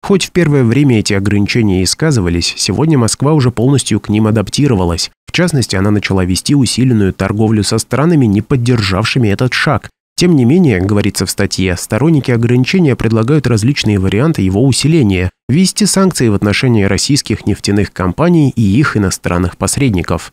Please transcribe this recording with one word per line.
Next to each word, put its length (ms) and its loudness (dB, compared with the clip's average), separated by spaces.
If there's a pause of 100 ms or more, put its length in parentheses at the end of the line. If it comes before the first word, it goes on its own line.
Хоть 240 0
в 60 -14
первое 320 0
время 360 2
эти 140 -2
ограничения 720 0
и 20 -2
сказывались, 720 -2
сегодня 400 0
Москва 360 0
уже 180 2
полностью 480 0
к 100 -12
ним 160 2
адаптировалась. 840 0 (160)
В 40 -20
частности, 440 -2
она 160 0
начала 340 0
вести 300 -2
усиленную 580 2
торговлю 500 0
со 140 -2
странами, 480 0
не 160 2
поддержавшими 840 0
этот 260 -2
шаг. 380 -4 (240)
Тем 200 2
не 80 4
менее, 380 4
говорится 460 -2
в 20 -8
статье, 480 -2
сторонники 540 0
ограничения 640 2
предлагают 500 0
различные 540 0
варианты 420 0
его 240 2
усиления – 640 2 (200)
ввести 360 0
санкции 440 0
в 40 2
отношении 500 0
российских 640 -2
нефтяных 480 -2
компаний 640 0
и 80 0
их 340 2
иностранных 580 -2
посредников. 760 -2